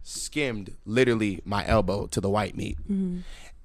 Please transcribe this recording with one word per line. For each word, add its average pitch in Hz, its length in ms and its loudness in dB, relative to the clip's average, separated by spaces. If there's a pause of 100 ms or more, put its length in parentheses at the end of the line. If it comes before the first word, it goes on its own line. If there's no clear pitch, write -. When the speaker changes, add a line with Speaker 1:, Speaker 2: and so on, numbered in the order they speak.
Speaker 1:
skimmed 117 720 -4 (100)
literally 107 640 4
my 101 200 0
elbow 101 420 2
to - 120 -2
the 95 80 2
white 101 280 2
meat. - 260 -4
Speaker 2:
Mm-hmm. 185 380 -2 (440)